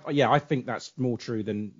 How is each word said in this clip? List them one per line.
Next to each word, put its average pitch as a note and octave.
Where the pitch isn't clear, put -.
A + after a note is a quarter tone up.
yeah, C#3
I C#3+
think C#3
that's -
more B2+
true A2+
than, G#2